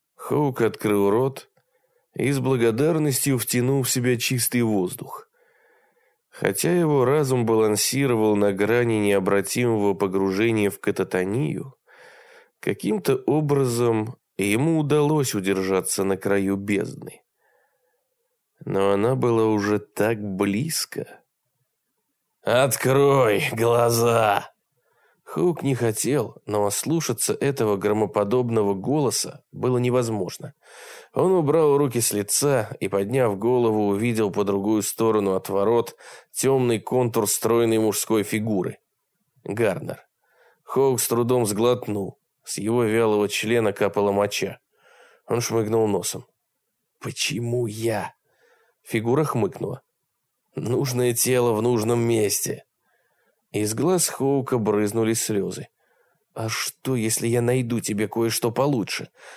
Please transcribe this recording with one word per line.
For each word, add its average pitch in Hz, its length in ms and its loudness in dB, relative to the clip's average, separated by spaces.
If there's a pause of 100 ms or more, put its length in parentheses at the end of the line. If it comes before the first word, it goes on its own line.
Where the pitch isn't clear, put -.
(160)
Хоук 135 460 -2
открыл 101 500 2
рот 135 380 -2 (680)
и 127 160 -2
с 139 80 -2
благодарностью 131 960 2
втянул 127 460 0
в - 80 -2
себя 123 260 0
чистый 120 460 -2
воздух. - 680 -2 (1000)
Хотя - 400 -2
его 156 340 4
разум 131 400 2
балансировал 110 880 2
на 101 160 2
грани 110 440 2
необратимого 101 1000 2
погружения 98 760 0
в - 80 -12
кататонию, 101 960 -4 (840)
каким-то 170 580 -2 (100)
образом 123 880 0 (220)
ему 123 420 0
удалось 147 560 2
удержаться 95 680 0
на 98 140 0
краю 98 380 0
бездны. - 680 -6 (1400)
Но 98 260 2
она 107 240 2
была 117 300 2
уже 104 340 0
так 107 400 -2
близко. 101 1040 -4 (1200)
«Открой 131 1080 4
глаза!» 117 1000 2 (800)
Хоук 165 320 0
не 139 140 0
хотел, 113 720 -2
но 104 180 0
ослушаться 127 720 -2
этого 117 420 0
громоподобного 104 960 2
голоса 113 800 -2
было 123 260 -2
невозможно. 120 760 -2 (580)
Он 175 200 2
убрал 151 440 4
руки 131 240 0
с - 100 0
лица 110 680 0
и, 98 80 -4
подняв 101 500 0
голову, 110 520 2
увидел 107 420 0
по 101 120 -2
другую 101 380 0
сторону 107 540 0
от - 140 -4
ворот 107 460 0 (360)
темный 127 480 0
контур 117 500 0
стройной 113 480 2
мужской 110 460 0
фигуры. 107 560 -4 (640)
Гарнер. 101 640 -4 (560)
Хоук 131 360 0
с - 80 -4
трудом 120 380 0
сглотнул. 104 720 -2 (260)
С - 140 -10
его 117 260 0
вялого 107 460 2
члена 110 420 0
капала 101 400 0
моча. 101 460 -2 (720)
Он 117 140 0
шмыгнул 113 460 0
носом. 92 380 -4 (760)
«Почему 120 680 -4
я?» 107 480 -4 (640)
Фигура 120 440 -2
хмыкнула. 95 580 -4 (720)
«Нужное 123 580 -2
тело 120 400 2
в 107 80 0
нужном 120 380 0
месте». 113 640 -2 (880)
Из 104 220 -2
глаз 165 360 0
Хоука 131 500 0
брызнули 107 540 0
слезы. 98 560 -4 (680)
«А 113 140 -6
что, - 460 -4
если 110 320 -2
я 120 140 2
найду 120 380 0
тебе 104 280 -4
кое-что 113 440 -2
получше? 123 580 -2 (280)